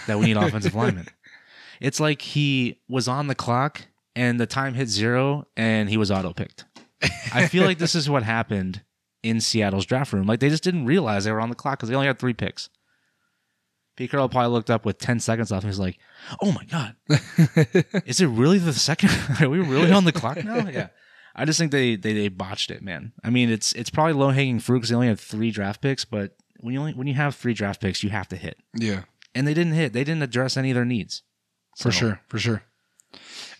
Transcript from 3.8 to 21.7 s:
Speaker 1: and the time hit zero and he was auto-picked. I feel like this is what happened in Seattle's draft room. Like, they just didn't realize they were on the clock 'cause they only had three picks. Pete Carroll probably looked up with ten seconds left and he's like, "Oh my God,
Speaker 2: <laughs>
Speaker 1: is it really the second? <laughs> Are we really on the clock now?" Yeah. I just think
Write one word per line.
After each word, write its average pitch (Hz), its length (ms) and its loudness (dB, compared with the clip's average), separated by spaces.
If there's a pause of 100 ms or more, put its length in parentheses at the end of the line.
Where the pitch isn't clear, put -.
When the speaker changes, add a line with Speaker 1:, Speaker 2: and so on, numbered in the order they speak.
Speaker 1:
and 120 240 2
the 117 80 2
time 135 280 -4
hit 127 140 -2
zero 123 680 0
and 110 340 2
he 110 60 2
was 107 120 2
auto-picked. 95 560 -4 (680)
I 135 160 4
feel 180 160 4
like 185 140 2
this 170 180 0
is 147 120 0
what 139 140 2
happened 104 600 -2 (420)
in 113 160 0
Seattle's 101 440 0
draft 131 280 -2
room. 95 160 0
Like, 113 100 2
they 135 100 2
just 156 140 0
didn't 175 240 -2
realize 113 380 2
they 107 80 -2
were 110 80 -2
on 117 80 -2
the 120 80 -8
clock 135 240 -6
'cause 113 80 -4
they 127 80 0
only 139 100 2
had 135 140 -2
three 127 120 0
picks. - 360 -6 (1300)
Pete 127 160 -8
Carroll 135 160 2
probably 120 240 2
looked 120 180 0
up 113 140 0
with 101 140 -2
ten 120 200 -2
seconds 113 320 -2
left 95 140 -2
and 104 80 -2
he's 98 80 -4
like, 92 180 -4 (420)
"Oh 196 120 2
my - 120 -4
God, 156 300 -6 (140)
Speaker 2:
<laughs> - 1000 2
Speaker 1:
is 123 140 -2
it 175 80 6
really 135 300 6
the 170 140 0
second? 151 380 2 (160)
<laughs> 139 140 0
Are 147 80 6
we 156 100 2
really 165 320 4
on 196 140 8
the 165 80 6
clock 147 320 -4
now?" 220 240 -2
Yeah. 123 200 -6 (460)
I 131 100 -4
just 156 140 0
think 160 140 2